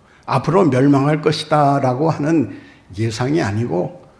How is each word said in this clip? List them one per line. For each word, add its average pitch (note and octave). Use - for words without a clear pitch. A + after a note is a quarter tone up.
앞으로 D3+
멸망할 C#3
것이다라고 C#3+
하는 D3+
예상이 A#2+
아니고, -